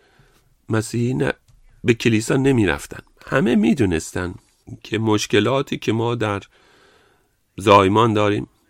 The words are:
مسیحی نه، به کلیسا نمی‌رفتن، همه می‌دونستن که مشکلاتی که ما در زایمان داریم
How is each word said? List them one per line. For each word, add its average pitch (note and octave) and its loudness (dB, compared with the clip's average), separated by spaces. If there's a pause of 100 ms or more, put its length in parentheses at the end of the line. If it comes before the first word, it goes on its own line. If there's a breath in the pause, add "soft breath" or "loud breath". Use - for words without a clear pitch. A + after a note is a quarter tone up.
(680 soft breath)
مسیحی A#2 -4
نه، C3+ -2 (500)
به A2+ 2
کلیسا A#2 0
نمی‌رفتن، A#2+ 0 (280)
همه F#3+ 0
می‌دونستن G2+ 0 (480)
که - -6
مشکلاتی A2 -2
که - -4
ما A#2 -2
در G#2+ -4 (1160 soft breath)
زایمان G2+ 4
داریم G#2 0 (220)